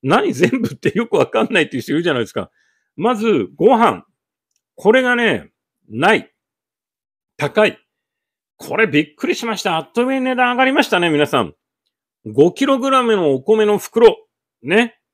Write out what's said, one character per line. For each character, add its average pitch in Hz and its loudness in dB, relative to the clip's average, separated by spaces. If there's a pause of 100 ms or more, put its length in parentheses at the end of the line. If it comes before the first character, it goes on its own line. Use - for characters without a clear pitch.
何 226 0
全 214 0
部 - -4
っ - -18
て - -4
よ 226 -4
く - -4
わ - 2
か - -2
ん - -6
な 190 2
い 151 2
っ - -6
て - -10
い 120 -4
う - -12
人 - -8
い 143 -2
る 170 -2
じ 170 -2
ゃ 147 0
な 120 -2
い - -2
で 104 -4
す - -20
か。 117 -8 (460)
ま 220 -2
ず、 202 0
ご 226 4
飯。 170 0 (720)
こ 208 2
れ 254 4
が 247 0
ね、 190 -2 (400)
な 156 0
い。 - -6 (1040)
高 208 0
い。 - -4 (800)
こ - -10
れ 220 2
び 143 0
っ - -8
く - -8
り 349 -2
し - -10
ま 226 -4
し - -12
た。 175 -2
あ 160 -2
っ - -16
と 240 0
い - 2
う - -2
間 269 -4
に 269 -2
値 254 -4
段 247 0
上 247 -4
が 262 2
り 269 0
ま 285 2
し - 0
た 180 0
ね、 170 0
皆 147 2
さ 131 0
ん。 80 -6 (760)
五 139 4
キ 277 -2
ロ 269 2
グ 269 -2
ラ 262 2
ム 226 0
の 160 0
お 127 -2
米 214 2
の 208 2
袋。 220 0 (480)
ね。 214 -2 (140)